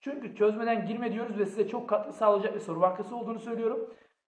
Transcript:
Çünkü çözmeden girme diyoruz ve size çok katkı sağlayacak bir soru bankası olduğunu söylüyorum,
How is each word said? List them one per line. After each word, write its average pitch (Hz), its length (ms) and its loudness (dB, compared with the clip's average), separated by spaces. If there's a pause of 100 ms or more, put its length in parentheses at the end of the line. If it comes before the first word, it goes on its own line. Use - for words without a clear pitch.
Çünkü 269 340 -8
çözmeden 214 520 2
girme 226 260 -2
diyoruz 214 260 -4
ve 202 80 2
size 196 220 0
çok - 200 -6
katkı 208 240 0
sağlayacak 208 420 4
bir 208 60 -4
soru 165 200 -2
bankası 196 360 2
olduğunu 226 220 -6
söylüyorum, 226 560 -4 (340)